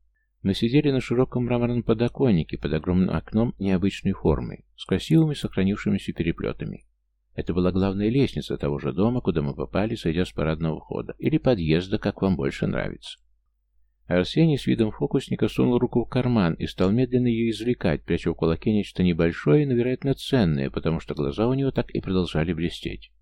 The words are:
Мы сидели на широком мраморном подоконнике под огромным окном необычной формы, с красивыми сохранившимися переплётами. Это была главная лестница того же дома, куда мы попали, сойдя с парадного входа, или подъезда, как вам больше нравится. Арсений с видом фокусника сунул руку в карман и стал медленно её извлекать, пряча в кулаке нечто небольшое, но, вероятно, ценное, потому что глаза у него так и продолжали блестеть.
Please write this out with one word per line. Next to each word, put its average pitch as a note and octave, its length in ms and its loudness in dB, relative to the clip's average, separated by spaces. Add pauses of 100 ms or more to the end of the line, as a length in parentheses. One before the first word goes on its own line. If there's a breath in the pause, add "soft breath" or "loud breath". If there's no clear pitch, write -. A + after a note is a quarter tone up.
(460)
Мы G2 80 2
сидели C#3 380 2
на C3 100 2
широком B2 440 0
мраморном A#2+ 360 0
подоконнике A2+ 760 2
под C#2+ 160 -4
огромным F2 420 2
окном G#2+ 420 -2
необычной F#2+ 560 0
формы, - 500 -2 (120)
с - 100 -18
красивыми D#3 480 2
сохранившимися G2+ 800 -2
переплётами. - 720 -4 (480)
Это - 220 -4
была F2+ 160 2
главная G2 380 2
лестница B2 460 0
того C#2+ 220 -2
же C2+ 160 -4
дома, A#2 280 2
куда E2 200 0
мы C#2+ 140 -4
попали, F#2+ 400 -4
сойдя F2 280 -2
с - 80 -10
парадного D#2+ 480 -2
входа, - 380 -8
или D#3 220 0
подъезда, F#2 580 0
как - 240 -4
вам F#2+ 140 2
больше C#2 320 -2
нравится. G1+ 500 -6 (880)
Арсений C3+ 540 2
с - 80 -8
видом A#2 240 2
фокусника - 560 -2
сунул B2 320 2
руку A#2+ 260 0
в - 40 -10
карман A#2 440 2
и E2+ 140 -6
стал F#2 240 0
медленно B2 340 2
её A2+ 240 2
извлекать, A2 540 -2
пряча E2+ 280 -2
в D#2 40 -2
кулаке E2 360 0
нечто G#2 300 0
небольшое, F2+ 640 4
но, C3+ 80 0
вероятно, B2+ 400 0
ценное, D#2 560 0
потому D#2+ 300 -2
что - 160 -8
глаза D2+ 320 0
у C3 80 0
него C3+ 160 -2
так - 180 -2
и - 120 -4
продолжали F2 520 0
блестеть. - 580 -6 (100)